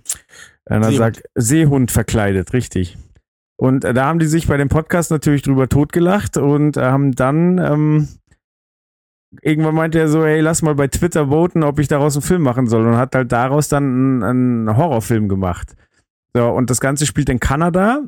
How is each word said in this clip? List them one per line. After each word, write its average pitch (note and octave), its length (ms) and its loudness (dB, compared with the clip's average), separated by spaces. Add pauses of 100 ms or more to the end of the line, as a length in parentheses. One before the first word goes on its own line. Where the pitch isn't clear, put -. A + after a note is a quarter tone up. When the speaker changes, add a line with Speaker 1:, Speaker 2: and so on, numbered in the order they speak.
(640)
Speaker 1:
äh, - 140 -2
na, A2 100 2
Speaker 2:
Seehund. C#3 80 2
Speaker 1:
sag, A2+ 260 -2 (120)
Seehund C#3 560 2
verkleidet, G2+ 600 0
richtig. G2 440 -4 (580)
Und, C3 300 0
äh, B2 80 -2
da C3 140 0
haben E3 100 0
die D#3+ 80 0
sich D#3 220 0
bei C#3+ 100 2
dem C#3 120 0
Podcast D#3+ 420 -2
natürlich D3 320 0
drüber C3 260 0
totgelacht F3 680 0
und, D3 380 2
äh, C3+ 60 -2
haben C3+ 300 2
dann, D#3 480 0
ähm, D3+ 480 0 (1400)
irgendwann D#3 320 0
meinte D#3+ 240 0
er D#3+ 80 2
so, D#3 180 2
„Hey, D3+ 160 2
lass D#3+ 220 0
mal D3+ 100 2
bei C#3 140 0
Twitter E3 400 -2
voten, E3 340 0
ob C#3+ 160 -2
ich D3 100 0
daraus C#3+ 280 0
einen C#3+ 80 -4
Film F#3 180 0
machen B2+ 240 0
soll.“ A2+ 220 2
Und A#2 100 4
hat C3 160 -2
halt B2+ 180 -2
daraus C3 360 0
dann C#3+ 160 0 (400)
einen, - 0 - (440)
einen G#2+ 100 0
Horrorfilm A#2 520 0
gemacht. F#2+ 460 -4 (580)
So, A#2+ 160 2
und A2+ 200 0
das A#2+ 100 -2
Ganze C#3+ 260 -2
spielt C#3+ 220 -2
in B2+ 140 -2
Kanada F#3 680 0